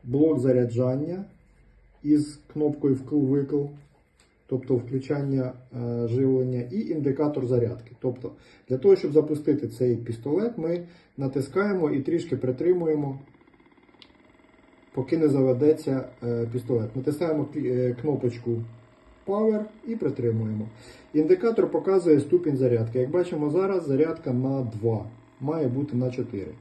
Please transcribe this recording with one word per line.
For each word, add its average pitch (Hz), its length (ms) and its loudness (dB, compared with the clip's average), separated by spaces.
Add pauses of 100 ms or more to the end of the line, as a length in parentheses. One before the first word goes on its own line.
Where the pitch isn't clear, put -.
блок 139 360 2
заряджання 127 840 0 (760)
із 147 360 2 (140)
кнопкою 143 420 0
вкл-викл, 143 680 0 (840)
тобто 131 280 -2
включання, 131 800 -2 (200)
е, 120 340 -4
живлення, 127 640 0
і 202 80 -2
індикатор 147 680 -2
зарядки. 117 540 0
Тобто 120 320 -6 (380)
для 131 80 0
того, 196 180 8
щоб 156 180 -4
запустити 147 540 2
цей 123 280 0
пістолет, 151 600 -4
ми 170 300 -4 (300)
натискаємо 156 720 0
і 143 120 0
трішки 160 360 -2
притримуємо, 151 840 0 (1700)
поки 135 240 -2
не 156 120 4
заведеться, 135 800 2 (140)
е, 117 280 -2
пістолет. 117 440 -2
Натискаємо 151 600 -2
клі-, 127 340 0
е, 123 120 -2
кнопочку 123 500 -2 (760)
Power 214 340 2 (260)
і 226 80 -6
притримуємо. 110 720 -2 (460)
Індикатор 180 580 2
показує 170 480 4
ступінь 156 380 2
зарядки. 120 420 2
Як 127 100 0
бачимо 170 400 0
зараз, 180 380 0
зарядка 147 460 0
на 135 280 0
два, 110 440 -2 (340)
має 147 280 -2
бути 127 280 -4
на 123 160 0
чотири. 104 500 -8